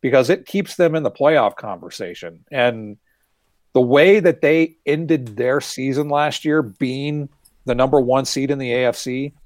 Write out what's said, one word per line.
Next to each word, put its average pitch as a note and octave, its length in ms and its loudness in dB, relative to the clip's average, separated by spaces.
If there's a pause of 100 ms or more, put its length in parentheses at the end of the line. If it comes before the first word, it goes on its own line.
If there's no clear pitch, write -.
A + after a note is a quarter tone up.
because C3 280 2
it F#3 160 0
keeps - 300 -6
them E3 200 2
in D#3 80 -4
the A#2 80 -2
playoff C#3 440 2
conversation. F2 960 -14
And A2+ 460 -2 (760)
the C3 100 4
way D3 380 6
that F3 220 2
they D#3+ 340 2 (100)
ended C#3+ 520 -2
their B2+ 240 0
season C3+ 480 -4
last D3 340 -2
year, D#3 180 0
being C#3 680 -6 (360)
the B2 80 -2
number C3 280 2
one B2+ 240 0
seed C3+ 260 -4
in C#3 80 -4
the B2 140 -4
A B2 140 2
F A#2+ 100 -2
C C3+ 360 -8 (120)